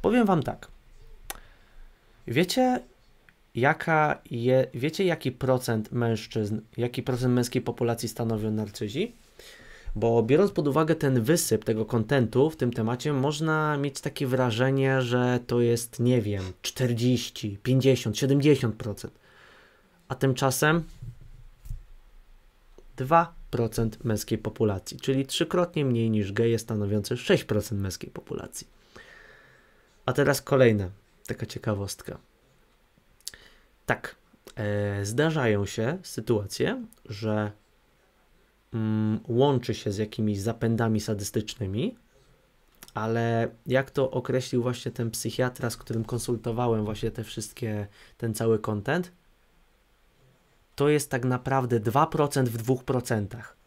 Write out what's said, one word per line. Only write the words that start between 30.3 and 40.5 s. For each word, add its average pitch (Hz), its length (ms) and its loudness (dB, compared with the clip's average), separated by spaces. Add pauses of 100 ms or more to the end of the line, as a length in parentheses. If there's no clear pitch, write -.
kolejna 110 480 4 (380)
taka 110 180 -6
ciekawostka. 98 720 -6 (1700)
Tak, - 300 -4 (400)
e, 101 500 -2
zdarzają 123 600 2
się 117 380 -4
sytuacje, 120 840 -4 (200)
że, 107 460 -4 (1200)
mm, 110 540 0
łączy 123 460 2
się - 180 -4
z 95 60 -4
jakimiś 107 420 -2
zapędami 113 600 0